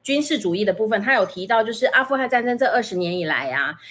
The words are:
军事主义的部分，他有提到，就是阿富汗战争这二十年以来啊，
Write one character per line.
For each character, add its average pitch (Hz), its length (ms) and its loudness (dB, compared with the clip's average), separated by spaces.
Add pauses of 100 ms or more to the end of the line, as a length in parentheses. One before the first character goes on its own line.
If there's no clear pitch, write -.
军 285 220 0
事 294 160 -2
主 175 160 0
义 208 80 0
的 196 80 2
部 214 160 -2
分， 214 140 0
他 254 140 2
有 196 100 4
提 185 200 -6
到， 226 160 2
就 226 120 -2
是 233 140 0
阿 254 140 4
富 269 140 0
汗 262 140 0
战 240 160 2
争 247 120 0
这 262 80 2
二 240 160 2
十 190 140 -6
年 180 240 -2
以 170 60 -2
来 135 260 -2
啊， 139 240 -2 (160)